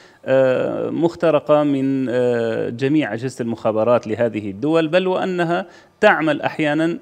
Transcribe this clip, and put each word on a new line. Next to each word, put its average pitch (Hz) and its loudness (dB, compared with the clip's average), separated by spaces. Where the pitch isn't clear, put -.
آه، 127 0
مخترقة 151 2
من، 135 0
آه، 117 0
جميع 135 0
أجهزة 123 -6
المخابرات 113 0
لهذه 110 -2
الدول، 151 -2
بل 180 0
وأنها 180 -2
تعمل 160 4
أحيانا، 156 -2